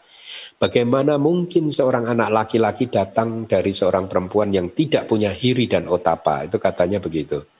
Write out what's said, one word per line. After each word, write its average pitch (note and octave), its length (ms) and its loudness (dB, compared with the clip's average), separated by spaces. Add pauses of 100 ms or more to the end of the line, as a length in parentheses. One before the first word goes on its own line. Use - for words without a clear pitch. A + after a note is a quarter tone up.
(640)
Bagaimana C3+ 560 2
mungkin E3 560 0
seorang B2+ 320 2
anak A#2 240 0
laki-laki A2 560 0
datang A2+ 640 -2
dari F#2+ 240 2
seorang F#2+ 320 2
perempuan F#2+ 480 0
yang F2+ 160 0
tidak - 400 0
punya G#2+ 240 2
hiri B2 320 0
dan E2+ 240 -2
otapa? D#2+ 560 0
Itu G#2 160 -4
katanya F#2+ 400 0
begitu. D2+ 400 -4 (180)